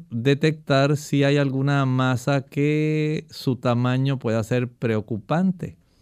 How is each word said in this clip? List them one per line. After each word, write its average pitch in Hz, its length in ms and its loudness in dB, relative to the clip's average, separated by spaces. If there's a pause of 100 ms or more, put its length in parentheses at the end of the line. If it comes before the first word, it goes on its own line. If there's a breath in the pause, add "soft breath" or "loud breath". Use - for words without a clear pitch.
detectar 143 880 2
si 143 260 0
hay 143 140 4
alguna 139 480 0
masa 127 560 0
que 151 880 -2
su - 260 -4
tamaño 127 640 0
pueda 113 240 -2
ser 123 260 -2
preocupante. 123 1080 -2 (240 soft breath)